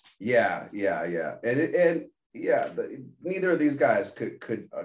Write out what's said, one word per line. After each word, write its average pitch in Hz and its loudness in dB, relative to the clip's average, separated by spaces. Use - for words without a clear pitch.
Yeah, 104 2
yeah, 95 -2
yeah. 82 -4
And 123 0
it, 160 0
and 165 4
yeah, 127 0
the, 139 -8
neither 185 -2
of 160 4
these 147 2
guys 117 2
could, - -8
could, 107 -8
uh, 90 -6